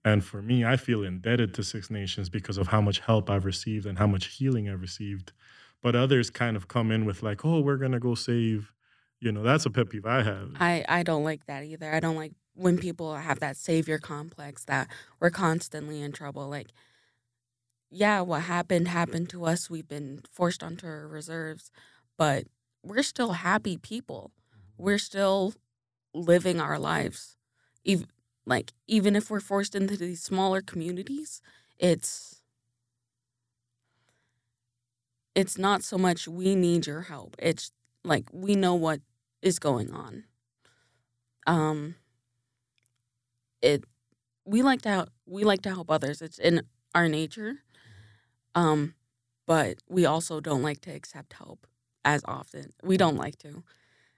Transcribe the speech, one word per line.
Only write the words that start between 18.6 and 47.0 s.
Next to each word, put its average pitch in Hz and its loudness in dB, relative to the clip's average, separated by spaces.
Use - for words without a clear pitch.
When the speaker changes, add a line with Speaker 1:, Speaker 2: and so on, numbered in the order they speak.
Speaker 2:
happened 170 -2
to 175 -10
us. 170 -2
We've 160 -10
been 147 -12
forced 180 -2
onto 170 -12
our 151 -12
reserves, 156 -10
but 147 2
we're 226 0
still 240 -2
happy 185 0
people. - -12
We're 196 2
still 196 0
living 170 4
our 151 -2
lives. - -4
Ev-, 190 2
like, - -2
even 202 4
if 214 0
we're 208 -4
forced 202 -2
into 196 0
these 175 -6
smaller 190 0
communities, 190 -8
it's, - 0
it's 190 2
not 196 2
so - -4
much, 180 2
"We 185 2
need 170 4
your 151 -8
help." - -16
It's, - -2
like, 160 0
"We 196 0
know 180 4
what 160 0
is 175 2
going 127 0
on." - -14
Um, 156 2
it, 143 4
we 214 2
like 262 4
to 220 -2
hel-, 190 0
we 196 -6
like 196 4
to 202 -6
help 180 -6
others. 147 -2
It's 160 -16
in 170 4
our 170 4